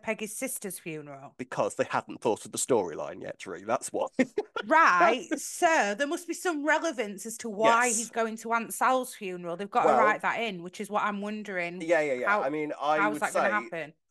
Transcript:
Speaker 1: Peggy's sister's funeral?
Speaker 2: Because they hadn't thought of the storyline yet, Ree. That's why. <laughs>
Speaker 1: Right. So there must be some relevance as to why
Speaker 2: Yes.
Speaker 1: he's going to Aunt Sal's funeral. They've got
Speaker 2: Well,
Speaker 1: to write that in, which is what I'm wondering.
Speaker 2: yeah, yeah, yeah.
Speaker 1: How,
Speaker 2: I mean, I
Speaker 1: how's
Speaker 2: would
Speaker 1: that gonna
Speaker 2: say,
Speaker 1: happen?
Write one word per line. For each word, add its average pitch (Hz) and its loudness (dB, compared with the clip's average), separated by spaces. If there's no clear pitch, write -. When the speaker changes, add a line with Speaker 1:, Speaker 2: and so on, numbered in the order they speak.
Speaker 1:
Peggy's 214 -6
sister's 214 -6
funeral? 143 -12
Speaker 2:
Because 123 -2
they 131 2
hadn't - -2
thought 104 0
of 110 -14
the - -8
storyline 87 0
yet, - -10
Ree. 90 -10
That's 113 -2
why. - -2
<laughs> 247 6
Speaker 1:
Right. 285 6
So 277 2
there 285 -2
must 339 -6
be 330 -6
some 302 -4
relevance 247 0
as 226 -10
to 233 -8
why 226 4
Speaker 2:
Yes. 226 0
Speaker 1:
he's 226 -8
going 226 -2
to 226 -6
Aunt 220 -2
Sal's 254 2
funeral. 180 -8
They've 202 -10
got 240 2
Speaker 2:
Well, 254 8
Speaker 1:
to 220 6
write 214 4
that 180 0
in, 196 -6
which 180 -12
is 196 -8
what 202 0
I'm 202 -4
wondering. 202 -6
Speaker 2:
yeah, 165 4
yeah, 147 0
yeah. 123 0
Speaker 1:
How, 208 4
Speaker 2:
I 135 0
mean, 151 -4
I 147 2
Speaker 1:
how's 208 2
Speaker 2:
would - -4
Speaker 1:
that 190 0
gonna 160 4
Speaker 2:
say, - 4
Speaker 1:
happen? 165 -4